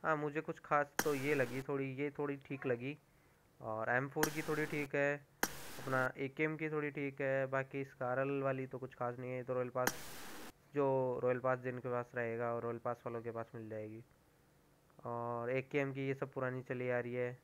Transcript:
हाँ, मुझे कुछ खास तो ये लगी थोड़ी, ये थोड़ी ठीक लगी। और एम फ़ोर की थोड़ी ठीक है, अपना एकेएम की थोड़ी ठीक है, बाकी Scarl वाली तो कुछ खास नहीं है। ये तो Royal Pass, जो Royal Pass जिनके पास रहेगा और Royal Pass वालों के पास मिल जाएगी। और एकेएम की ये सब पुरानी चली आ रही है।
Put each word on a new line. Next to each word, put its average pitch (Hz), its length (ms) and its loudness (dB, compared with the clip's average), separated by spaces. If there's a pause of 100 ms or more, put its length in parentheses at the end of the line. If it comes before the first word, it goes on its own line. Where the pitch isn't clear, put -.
हाँ, 156 140 4
मुझे 147 240 0
कुछ 156 180 -6
खास 147 280 4 (180)
तो 151 100 4
ये 139 200 4
लगी 127 280 2
थोड़ी, 135 320 0
ये 143 160 0
थोड़ी 143 260 -2
ठीक 135 300 -6
लगी। 131 320 0 (600)
और 113 280 -2
एम 127 200 4
फ़ोर 151 200 0
की 151 140 -4
थोड़ी 151 240 0
ठीक 147 280 -2
है, 143 320 2 (560)
अपना 131 360 2
एकेएम 156 380 0
की 156 140 -2
थोड़ी 147 200 0
ठीक 139 300 -4
है, 135 260 2
बाकी 135 380 -2
Scarl 135 580 0
वाली 131 240 0
तो 131 120 -8
कुछ 123 160 -8
खास 123 240 -2
नहीं 127 120 -6
है। 127 60 -2
ये 127 60 -2
तो 127 120 -2
Royal 123 140 2
Pass, 127 260 2 (800)
जो 131 480 4
Royal 127 160 4
Pass 127 200 2
जिनके 123 300 -4
पास 120 260 -2
रहेगा 117 380 0
और 117 100 0
Royal 117 160 -2
Pass 120 180 -2 (100)
वालों 117 160 -4
के 117 80 -4
पास 113 240 -4
मिल 113 140 -8
जाएगी। 110 360 -6 (1000)
और 120 460 -2
एकेएम 135 420 2
की 135 160 -2
ये 135 60 2
सब 135 180 -4
पुरानी 127 300 -2
चली 123 280 -2
आ 123 100 4
रही 120 140 -4
है। 123 180 0 (100)